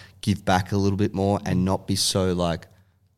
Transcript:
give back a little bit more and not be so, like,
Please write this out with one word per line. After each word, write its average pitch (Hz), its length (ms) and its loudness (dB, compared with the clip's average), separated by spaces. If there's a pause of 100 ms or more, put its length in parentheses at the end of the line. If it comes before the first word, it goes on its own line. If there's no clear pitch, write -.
(220)
give 95 240 0
back 95 260 0
a 101 60 0
little 101 180 2
bit 104 160 0
more 98 320 0
and - 180 0
not 92 240 -2
be 98 100 0
so, 92 360 0
like, 85 340 -2 (520)